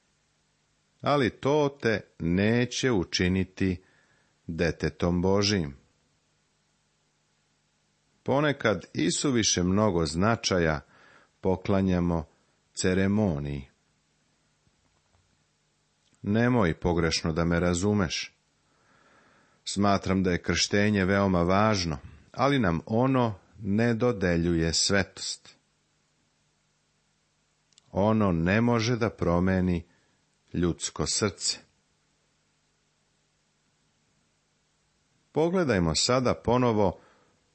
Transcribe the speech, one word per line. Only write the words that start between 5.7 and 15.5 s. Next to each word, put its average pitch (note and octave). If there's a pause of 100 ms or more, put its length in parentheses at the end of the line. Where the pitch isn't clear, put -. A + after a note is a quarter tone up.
Ponekad B2+
isuviše C3
mnogo F#2
značaja E2+ (600)
poklanjamo F2+ (480)
ceremoniji. F#2 (2500)